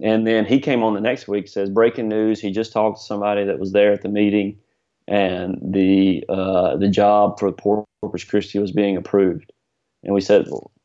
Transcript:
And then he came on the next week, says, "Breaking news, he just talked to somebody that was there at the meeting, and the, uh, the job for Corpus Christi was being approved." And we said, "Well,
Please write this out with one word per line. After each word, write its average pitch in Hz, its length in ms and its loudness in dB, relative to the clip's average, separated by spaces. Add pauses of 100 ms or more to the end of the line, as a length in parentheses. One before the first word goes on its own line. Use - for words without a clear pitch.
And 110 260 0
then 113 180 2
he 120 160 2
came 127 220 0
on 110 120 2
the 101 60 -4
next 123 260 -4
week, 101 220 -4
says, 98 220 -4
"Breaking 113 380 0
news, 110 320 0
he 101 120 -4
just 110 200 -6
talked 107 280 0
to - 40 -20
somebody 101 400 -4
that 98 140 -4
was 95 140 -6
there 101 200 4
at 101 100 -4
the 107 60 -8
meeting, 101 500 0 (500)
and 92 540 -2
the, 95 680 2
uh, 92 480 0
the 98 120 0
job 104 520 2
for 98 120 0
Corpus 104 720 -4
Christi - 340 -2
was 101 140 -2
being 101 240 0
approved." 92 560 0 (520)
And 98 100 -2
we 98 60 0
said, 101 280 2
"Well, - 220 -12 (140)